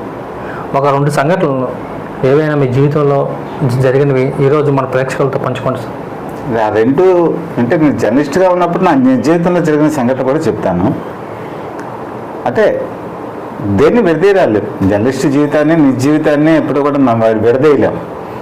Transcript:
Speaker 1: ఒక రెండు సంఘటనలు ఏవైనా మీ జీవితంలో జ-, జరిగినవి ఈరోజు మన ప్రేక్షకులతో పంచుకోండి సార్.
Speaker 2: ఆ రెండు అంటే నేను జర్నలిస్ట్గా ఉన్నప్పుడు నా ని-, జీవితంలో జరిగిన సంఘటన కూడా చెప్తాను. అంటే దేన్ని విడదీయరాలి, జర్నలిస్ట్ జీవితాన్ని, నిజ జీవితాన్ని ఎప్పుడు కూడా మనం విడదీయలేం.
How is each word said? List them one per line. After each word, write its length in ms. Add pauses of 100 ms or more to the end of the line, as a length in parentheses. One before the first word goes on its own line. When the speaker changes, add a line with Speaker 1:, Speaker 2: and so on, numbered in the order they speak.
(760)
Speaker 1:
ఒక 120
రెండు 240
సంఘటనలు 580 (600)
ఏవైనా 260
మీ 120 (100)
జీవితంలో 420 (480)
జ-, 180
జరిగినవి 500 (100)
ఈరోజు 260
మన 140
ప్రేక్షకులతో 540
పంచుకోండి 400
సార్. 840
Speaker 2:
ఆ 140
రెండు 260 (540)
అంటే 180
నేను 220
జర్నలిస్ట్గా 560
ఉన్నప్పుడు 300
నా 100
ని-, 280
జీవితంలో 380
జరిగిన 280
సంఘటన 340
కూడా 160
చెప్తాను. 560 (1500)
అంటే 380 (960)
దేన్ని 220
విడదీయరాలి, 600 (280)
జర్నలిస్ట్ 360
జీవితాన్ని, 500
నిజ 220
జీవితాన్ని 580
ఎప్పుడు 240
కూడా 180
మనం 480
విడదీయలేం. 500 (460)